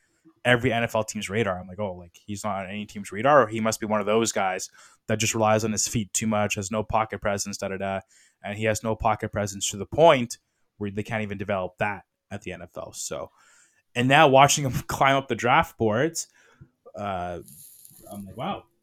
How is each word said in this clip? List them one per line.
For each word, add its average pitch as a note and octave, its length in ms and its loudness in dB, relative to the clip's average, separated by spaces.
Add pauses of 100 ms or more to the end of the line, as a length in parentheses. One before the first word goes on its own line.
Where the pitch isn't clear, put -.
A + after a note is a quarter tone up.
(440)
every B2 300 2
N A#2 100 -2
F A2+ 120 -2
L A2 100 0
team's G2+ 240 -10
radar. G2 280 0
I'm F#2 100 -14
like, F#2 120 -12
"Oh, G2+ 140 -4
like, F2 320 -20
he's G2+ 180 -10
not G2 220 -6
on F2+ 40 -10
any G#2 160 -8
team's G2+ 260 -14
radar, B2 320 6
or A2 40 0
he A2 140 -4
must A2 180 0
be A2+ 60 -6
one G#2+ 160 0
of G2 40 -4
those A2 280 2
guys F#2+ 360 -2 (380)
that G#2+ 120 -2
just A2 140 0
relies A2 300 4
on A2 80 -2
his G2 160 -2
feet G#2+ 260 -4
too A2+ 140 -2
much, G#2 280 0
has G2 160 -6
no A2 120 -2
pocket A2 380 -2
presence, G2+ 360 -4
da, G2 120 -6
da, F#2+ 80 -6
da." G2 220 -4 (440)
And G2+ 140 -10
he A2 80 -2
has G#2+ 180 0
no A2 120 -2
pocket A2 360 -2
presence G2+ 380 -4
to G#2 80 -8
the G2 80 -6
point C#3+ 540 4 (380)
where G2+ 140 -6
they G#2 120 -6
can't A2 200 -4
even G2+ 140 -6
develop F#2+ 400 -4
that G2+ 280 -4 (260)
at G2+ 120 -10
the F#2 80 -10
N E2+ 100 -12
F F2 160 -18
L. - 160 -12
So, - 380 -10 (640)
and B2 120 2
now D3 200 8
watching C#3 380 8
him B2 80 -2
<laughs> - 140 -6
climb C#3 280 4
up C3+ 140 -2
the A#2+ 60 -2
draft C3 420 2
boards, A#2+ 500 0 (680)
uh, F2+ 440 -6 (720)
I'm G2+ 140 -12
like, F#2 120 -18
"Wow, E3+ 280 -8 (180)